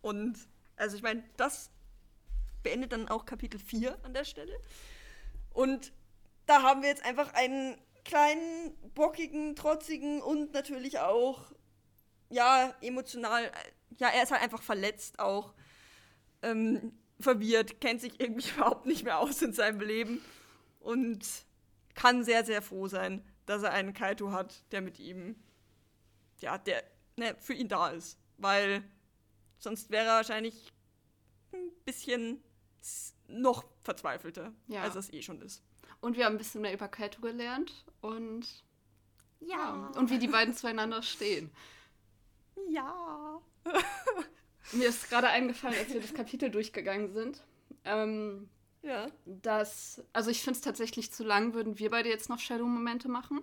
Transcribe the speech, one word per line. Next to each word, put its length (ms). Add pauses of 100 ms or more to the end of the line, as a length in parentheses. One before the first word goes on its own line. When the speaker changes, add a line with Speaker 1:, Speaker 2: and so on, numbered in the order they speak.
Speaker 1:
Und, 360 (380)
also 200
ich 60
mein, 220 (120)
das 360 (880)
beendet 300
dann 160
auch 180
Kapitel 320
vier 460
an 100
der 100
Stelle. 320 (960)
Und 400 (540)
da 160
haben 200
wir 80
jetzt 140
einfach 300
einen 420 (260)
kleinen, 680 (220)
bockigen, 600
trotzigen 680
und 320
natürlich 460
auch, 520 (760)
ja, 500
emotional, 720 (460)
ja, 100
er 140
ist 100
halt 100
einfach 200
verletzt 580
auch, 320 (880)
ähm, 520 (280)
verwirrt, 640
kennt 180
sich 180
irgendwie 320
<laughs> 60
überhaupt 300
nicht 180
mehr 140
aus 240
in 100
seinem 280
Leben 440 (560)
und 460 (680)
kann 300
sehr, 180
sehr 200
froh 260
sein, 340 (220)
dass 180
er 100
einen 200
Kaito 400
hat, 400
der 80
mit 180
ihm, 380 (1000)
ja, 180
der, 260 (340)
ne, 220
für 140
ihn 160
da 220
ist. 280 (200)
Weil 440 (760)
sonst 320
wäre 160
er 100
wahrscheinlich 560 (800)
ein 180 (140)
bisschen 580 (380)
s-, 340 (140)
noch 360 (180)
verzweifelter, 720 (160)
Speaker 2:
Ja. 160
Speaker 1:
als 120
es 160
eh 80
schon 220
ist. 200 (400)
Speaker 2:
Und 140
wir 80
haben 120
ein 20
bisschen 240
mehr 100
über 160
Kaito 320
gelernt 640 (160)
und 460 (960)
Speaker 1:
Ja. 180
Speaker 2:
ja, 420
und 80
wie 100
die 100
beiden 260
zueinander 480
stehen. 480 (1160)
Speaker 1:
Ja. 720 (240)
<laughs> 1080
Speaker 2:
Mir 160
ist 220
gerade 180
eingefallen, 500
als 140
wir 80
das 140
Kapitel 360
durchgegangen 640
sind, 300 (420)
ähm, 640 (340)
Speaker 1:
Ja. 260 (180)
Speaker 2:
dass, 760 (100)
also 180
ich 120
find's 180
tatsächlich 520
zu 120
lang, 300
würden 240
wir 120
beide 180
jetzt 200
noch 100
Shadow-Momente 720
machen. 340